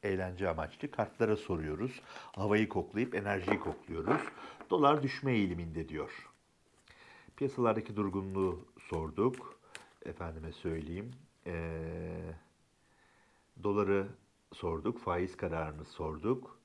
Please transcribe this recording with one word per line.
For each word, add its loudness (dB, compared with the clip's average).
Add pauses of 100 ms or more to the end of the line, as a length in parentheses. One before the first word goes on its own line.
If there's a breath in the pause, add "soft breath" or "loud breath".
Eğlence 2
amaçlı -2
kartlara 2
soruyoruz. -4 (300 loud breath)
Havayı 4
koklayıp -2
enerjiyi 2
kokluyoruz. 0 (480 loud breath)
Dolar 6
düşme 0
eğiliminde 0
diyor. -8 (1080 loud breath)
Piyasalardaki 2
durgunluğu 0 (220)
sorduk. 0 (460 loud breath)
Efendime -8
söyleyeyim. -6 (340)
Ee, -6 (1300 soft breath)
doları 4 (460)
sorduk, -2
faiz -2
kararını -4
sorduk, -4